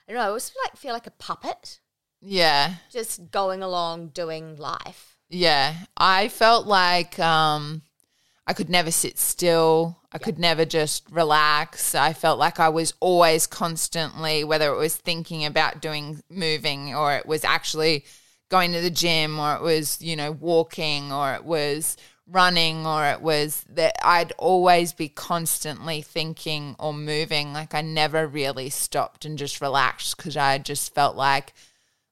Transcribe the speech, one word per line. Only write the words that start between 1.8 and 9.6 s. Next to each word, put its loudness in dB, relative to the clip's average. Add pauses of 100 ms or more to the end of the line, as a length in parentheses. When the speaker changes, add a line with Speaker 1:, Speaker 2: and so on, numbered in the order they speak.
Speaker 2:
Yeah. 2 (140)
Speaker 1:
Just -10
going -2
along, -4
doing -10
life. -12 (100)
Speaker 2:
Yeah. 4 (220)
I 4
felt 4
like, 2
um, 2 (680)
I -2
could -6
never 2
sit -2
still. 2 (120)